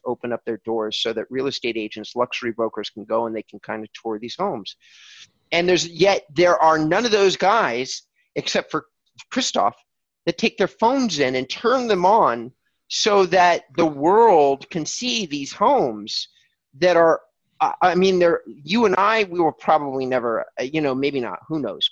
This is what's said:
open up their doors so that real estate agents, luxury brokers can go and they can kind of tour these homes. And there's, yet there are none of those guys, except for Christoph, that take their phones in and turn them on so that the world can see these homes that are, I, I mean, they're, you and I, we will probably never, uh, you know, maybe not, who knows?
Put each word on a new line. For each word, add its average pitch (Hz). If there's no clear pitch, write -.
open 120
up 113
their 113
doors 110
so 113
that 107
real 131
estate 117
agents, 107
luxury 120
brokers 110
can 101
go 113
and 110
they 110
can -
kind 110
of 107
tour 110
these 117
homes. 156
And 175
there's, 170
yet 170
there 175
are 160
none 165
of 240
those 196
guys, 170
except -
for 151
Christoph, -
that 170
take 226
their 185
phones 233
in 131
and 131
turn 240
them 185
on 131
so 196
that 175
the 170
world 151
can 156
see 233
these 139
homes 143
that 175
are, 165
I, 156
I 175
mean, 185
they're, 170
you 151
and 185
I, 214
we 175
will 160
probably 139
never, 120
uh, 127
you 151
know, 139
maybe 139
not, 101
who 156
knows? 95